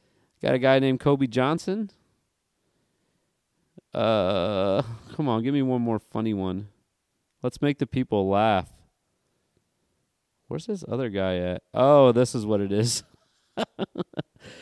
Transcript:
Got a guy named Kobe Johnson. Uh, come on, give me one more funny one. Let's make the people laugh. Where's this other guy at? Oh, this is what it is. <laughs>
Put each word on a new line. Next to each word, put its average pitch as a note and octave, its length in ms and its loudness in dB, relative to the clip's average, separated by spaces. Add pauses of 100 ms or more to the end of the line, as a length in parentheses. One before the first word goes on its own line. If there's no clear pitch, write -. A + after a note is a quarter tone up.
(420)
Got C3+ 120 0
a C3 40 0
guy C3 200 4
named C3 220 0
Kobe C#3 260 2
Johnson. D#3+ 640 -2 (2000)
Uh, G2+ 920 0 (320)
come D3+ 140 -4
on, A2+ 140 0
give C#3 120 -2
me C#3 80 0
one B2+ 200 -2
more A2+ 160 -2
funny A2 360 -4
one. F#2+ 340 -4 (760)
Let's - 200 -6
make D3 160 0
the C3 80 -2
people G#2 420 -2
laugh. G2+ 420 2 (1800)
Where's - 180 -10
this G3+ 220 -10
other A#2+ 220 -4
guy F#2+ 260 -2
at? F2+ 260 -4 (100)
Oh, C3+ 380 6
this A#2+ 240 2
is A2+ 100 -4
what G#2+ 160 0
it G2 120 -2
is. A2 320 0 (520)
<laughs> G#3+ 80 -4 (960)